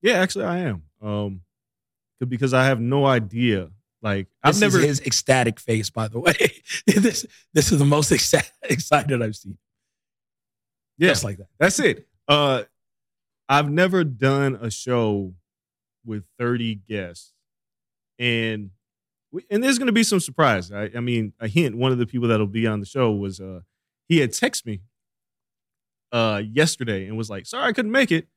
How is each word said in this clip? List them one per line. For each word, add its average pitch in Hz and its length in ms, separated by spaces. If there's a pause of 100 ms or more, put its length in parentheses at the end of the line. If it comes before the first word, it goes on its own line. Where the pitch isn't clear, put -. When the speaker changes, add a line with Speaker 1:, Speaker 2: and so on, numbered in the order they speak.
Speaker 1:
Yeah, 220 140
actually, 185 280
I 175 140
am. 117 260 (180)
Um, 104 400 (760)
c-, 131 60
because 123 280
I 131 120
have 131 160
no 135 240
idea. 113 640 (320)
Like, 98 260 (160)
I've 147 120
Speaker 2:
This 202 40
Speaker 1:
never 208 200
Speaker 2:
is 143 200
his - 80
ecstatic 127 540
face, 110 280
by 110 200
the 113 100
way. 170 160
<laughs> - 520
This, 208 380 (280)
this 151 180
is 160 80
the 143 60
most 147 260
exci-, - 440
<laughs> - 80
excited 135 580
I've 107 160
seen. 98 200 (1400)
Speaker 1:
Yeah, 170 120
Speaker 2:
Just 123 140
like 104 140
that. 98 100 (100)
Speaker 1:
that's 185 220
it. 233 260 (220)
Uh, 143 360 (840)
I've 143 240
never 180 320
done 135 580
a 113 80
show 107 640 (720)
with 107 200 (120)
thirty 117 380
guests. 95 560 (880)
And 113 520 (600)
we, 180 180
and 214 140
there's 262 160
gonna 254 140
be 226 100
some 196 160
surprise. 120 500
I, 101 260
I 120 40
mean, 117 400
a 113 80
hint, 117 300
one 131 160
of 123 40
the 120 80
people 120 220
that'll 107 180
be 113 220
on 107 140
the 98 40
show 123 260
was, 98 280
uh, 95 220 (480)
he 165 100
had 127 120
texted - 340
me, 104 160 (1300)
uh, 110 340
yesterday 110 640
and 110 100
was 110 120
like, 98 160
"Sorry, 247 240
I - 20
couldn't 214 200
make 254 200
it. 165 260